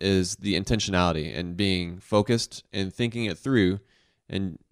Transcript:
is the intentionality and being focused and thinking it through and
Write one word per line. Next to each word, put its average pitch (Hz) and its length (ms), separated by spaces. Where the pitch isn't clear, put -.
is 95 360
the 95 220
intentionality 90 800
and 87 180
being 90 440
focused 110 720
and 98 200
thinking 117 340
it 92 120
through 101 400
and 95 300